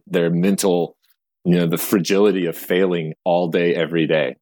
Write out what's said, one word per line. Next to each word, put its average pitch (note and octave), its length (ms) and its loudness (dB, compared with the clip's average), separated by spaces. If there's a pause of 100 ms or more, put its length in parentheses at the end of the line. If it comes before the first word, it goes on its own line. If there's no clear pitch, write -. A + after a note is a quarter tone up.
their F2 240 0
mental, F2 680 0 (480)
you F2 120 2
know, F2 100 2
the E2 140 -2
fragility F#2+ 680 0
of D#2+ 100 -4
failing F2 600 -2 (100)
all F2 240 0
day, F2 240 2
every E2 320 -2
day. D2 360 -2